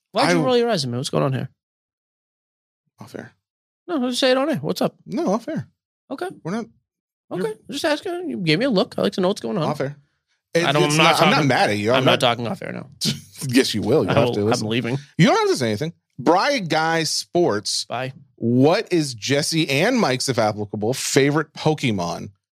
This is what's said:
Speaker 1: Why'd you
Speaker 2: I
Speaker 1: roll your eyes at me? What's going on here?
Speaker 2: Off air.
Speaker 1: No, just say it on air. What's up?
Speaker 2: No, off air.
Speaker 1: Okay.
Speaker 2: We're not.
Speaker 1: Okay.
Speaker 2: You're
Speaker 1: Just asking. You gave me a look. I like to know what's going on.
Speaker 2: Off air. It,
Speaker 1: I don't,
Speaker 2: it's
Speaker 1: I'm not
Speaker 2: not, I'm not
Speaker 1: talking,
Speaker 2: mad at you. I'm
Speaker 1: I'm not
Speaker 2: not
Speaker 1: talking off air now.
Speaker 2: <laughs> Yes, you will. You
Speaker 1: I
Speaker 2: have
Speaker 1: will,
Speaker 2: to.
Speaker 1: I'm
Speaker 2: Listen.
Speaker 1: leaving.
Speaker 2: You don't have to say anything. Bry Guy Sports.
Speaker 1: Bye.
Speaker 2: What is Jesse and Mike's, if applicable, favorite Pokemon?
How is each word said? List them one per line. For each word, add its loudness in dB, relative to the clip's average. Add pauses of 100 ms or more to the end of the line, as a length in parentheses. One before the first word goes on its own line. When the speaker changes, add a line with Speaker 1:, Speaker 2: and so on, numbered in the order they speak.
(120)
Speaker 1:
Why'd 2
you 4
Speaker 2:
I 0
Speaker 1:
roll 2
your 0
eyes -2
at -6
me? -6
What's -6
going 0
on 0
here? -6 (1500)
Speaker 2:
Off -20
air. -14 (560)
Speaker 1:
No, -4 (100)
just -4
say 2
it 2
on 0
air. 0
What's -4
up? -2 (100)
Speaker 2:
No, -2
off -4
air. -6 (420)
Speaker 1:
Okay. -8 (160)
Speaker 2:
We're -8
not. -6 (680)
Speaker 1:
Okay. -4
Speaker 2:
You're -8 (160)
Speaker 1:
Just -6
asking. -4
You -6
gave 0
me 0
a 0
look. 0
I -2
like 0
to -4
know 2
what's -4
going -4
on. -2
Speaker 2:
Off -4
air. -6 (560)
It, 2
Speaker 1:
I 4
don't, 4
Speaker 2:
it's 2
Speaker 1:
I'm 4
not 8
Speaker 2:
not, 2
I'm 6
not 4
Speaker 1:
talking, 2
Speaker 2:
mad 2
at -2
you. 0
I'm 4
Speaker 1:
I'm 0
not 4
Speaker 2:
not 2
Speaker 1:
talking 0
off -6
air -8
now. -12 (160)
Speaker 2:
<laughs> 0 (380)
Yes, 2
you -2
will. 2
You 0
Speaker 1:
I 0
Speaker 2:
have 4
Speaker 1:
will, -4
Speaker 2:
to. -2
Speaker 1:
I'm 0
Speaker 2:
Listen. 0
Speaker 1:
leaving. -2 (180)
Speaker 2:
You 6
don't 4
have 2
to 0
say -2
anything. -4 (240)
Bry 4
Guy 0
Sports. -2
Speaker 1:
Bye. -8 (220)
Speaker 2:
What 2
is 0
Jesse -2
and 2
Mike's, 0
if 0
applicable, -2
favorite 0
Pokemon? -2 (240)